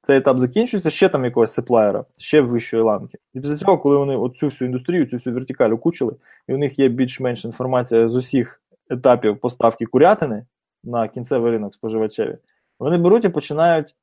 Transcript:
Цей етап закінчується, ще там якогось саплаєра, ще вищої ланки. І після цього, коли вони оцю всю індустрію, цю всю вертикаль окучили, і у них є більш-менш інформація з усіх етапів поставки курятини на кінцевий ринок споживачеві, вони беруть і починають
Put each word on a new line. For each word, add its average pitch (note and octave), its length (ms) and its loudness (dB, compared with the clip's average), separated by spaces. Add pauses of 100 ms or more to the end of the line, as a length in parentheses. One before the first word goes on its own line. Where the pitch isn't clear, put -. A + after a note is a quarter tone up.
Цей C#3 160 2
етап C3 220 2
закінчується, F3 500 -2
ще F#3+ 200 2
там C3+ 160 -2
якогось A#2 280 0
саплаєра, G#2+ 520 0 (120)
ще - 240 2
вищої A#2 420 -2
ланки. G#2+ 340 -2 (160)
І C3 60 -10
після D3 180 -6
цього, D#3+ 200 2
коли C#3+ 200 2
вони C#3 200 0
оцю B2 280 -4
всю B2+ 220 -4
індустрію, C3 380 -2
цю B2+ 120 -8
всю A#2 160 -6
вертикаль B2+ 380 0
окучили, B2 440 -2 (320)
і C3 60 -4
у C3+ 40 -2
них C#3 220 -4
є C3+ 80 6
більш-менш B2 580 -2
інформація B2 640 0
з A#2 80 -2
усіх B2+ 460 -4 (280)
етапів B2 500 2
поставки A#2 460 -2
курятини C#3 600 2 (380)
на A#2+ 240 -4
кінцевий A#2+ 440 -2
ринок G#2 220 -4
споживачеві, A2 640 -6 (420)
вони D#3+ 180 -2
беруть G3 280 4
і F#3 40 4
починають D#3 720 0